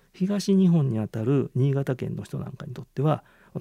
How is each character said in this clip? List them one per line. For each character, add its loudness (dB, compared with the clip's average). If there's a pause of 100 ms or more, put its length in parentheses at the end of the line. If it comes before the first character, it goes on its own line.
(120)
東 0
日 6
本 4
に -2
あ -2
た -6
る 0
新 2
潟 -2
県 -6
の -10
人 -10
な -8
ん -12
か -14
に -12
と -12
っ -16
て -6
は、 0 (380)